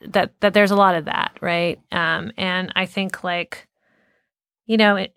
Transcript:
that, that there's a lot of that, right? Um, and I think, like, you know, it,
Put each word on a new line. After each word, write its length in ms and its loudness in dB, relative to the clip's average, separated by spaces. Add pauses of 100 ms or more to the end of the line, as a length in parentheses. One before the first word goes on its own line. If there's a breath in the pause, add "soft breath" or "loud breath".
that, 400 -2
that 120 2
there's 180 4
a 40 2
lot 200 6
of 100 -4
that, 340 -4
right? 400 -2 (140)
Um, 420 -4
and 400 -4
I 120 -2
think, 360 -6
like, 460 -6 (960)
you 100 -2
know, 220 4
it, 200 -8